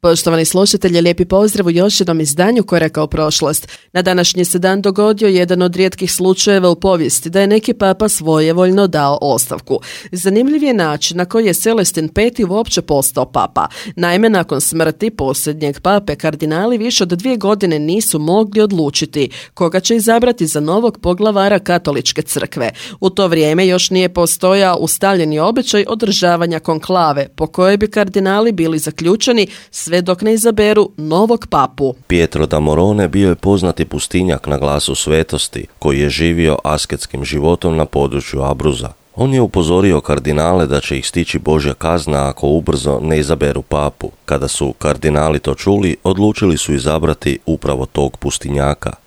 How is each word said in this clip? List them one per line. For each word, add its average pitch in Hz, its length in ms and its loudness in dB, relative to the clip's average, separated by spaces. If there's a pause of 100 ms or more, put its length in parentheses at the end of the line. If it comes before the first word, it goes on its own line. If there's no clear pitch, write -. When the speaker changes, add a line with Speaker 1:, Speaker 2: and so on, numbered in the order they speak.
Speaker 1:
Poštovani 165 440 2
slušatelji, 180 560 2
lijepi 175 240 2
pozdrav 202 420 2
u 170 40 2
još 185 300 2
jednom 170 200 0
izdanju 180 420 2
Koraka 160 400 0
u 156 40 -2
prošlost. 151 640 -2 (240)
Na 180 100 0
današnji 180 420 0
se 175 140 -2
dan 185 240 0
dogodio 208 460 2
jedan 180 340 2
od 180 140 0
rijetkih 185 360 -2
slučajeva 185 580 2
u 170 40 2
povijesti 170 560 0
da 190 100 2
je 196 60 4
neki 214 280 2
papa 196 340 0
svojevoljno 170 760 2
dao 147 340 0
ostavku. - 600 -2 (320)
Zanimljiv 233 500 0
je 269 120 2
način 165 420 -2
na 180 80 0
koji 226 220 0
je 180 80 2
Celestin 185 540 0
Peti 226 360 0
uopće 190 380 -2
postao 139 420 0
papa. - 420 -2 (300)
Naime, 175 320 2
nakon 165 320 0
smrti 160 500 -2
posljednjeg 147 680 -4
pape, 202 360 0
kardinali 160 640 -2
više 233 240 -2
od 180 60 -2
dvije 208 280 -2
godine 196 420 0
nisu 170 400 -2
mogli 202 420 0
odlučiti 151 680 0 (240)
koga 180 260 0
će 226 160 0
izabrati 233 500 2
za 156 140 -4
novog 202 380 0
poglavara 196 600 0
Katoličke 170 640 -2
crkve. - 480 -4 (300)
U 190 100 2
to 190 160 0
vrijeme 165 400 2
još 180 240 2
nije 185 180 2
postojao 180 680 2
ustaljeni 160 640 0
običaj 208 500 0
održavanja 175 720 0
konklave, 160 760 0
po 156 100 -2
kojoj 185 300 2
bi 208 140 -2
kardinali 202 600 0
bili 165 260 0
zaključani 190 680 0 (240)
sve - 240 -6
dok 180 280 0
ne 220 120 2
izaberu 214 640 2
novog 190 540 0
papu. 139 440 0 (120)
Speaker 2:
Pietro 80 400 2
da 76 140 0
Morone 90 480 2
bio 95 200 2
je 87 60 4
poznati 90 500 0
pustinjak 87 640 -2
na 71 120 -2
glasu 71 360 -2
svetosti, - 720 -2 (120)
koji 69 220 0
je 73 100 0
živio 82 540 0
asketskim 71 600 -6
životom 80 520 0
na 78 80 0
području 69 580 -4
Abruza. 67 460 -2 (280)
On 135 180 0
je 131 60 2
upozorio 90 600 2
kardinale 76 640 0
da 67 140 0
će - 180 -6
ih 64 80 -8
stići 82 320 -4
Božja 73 360 0
kazna 76 540 -2
ako 71 200 -4
ubrzo 73 540 0
ne 78 160 0
izaberu 71 440 -2
papu. 73 480 -4 (140)
Kada 69 240 -2
su 69 240 -4
kardinali 76 640 0
to 69 160 -2
čuli, 98 500 0
odlučili 95 520 2
su - 180 -2
izabrati 73 720 -2
upravo 71 400 -2
tog 69 300 -4
pustinjaka. 71 760 -4 (140)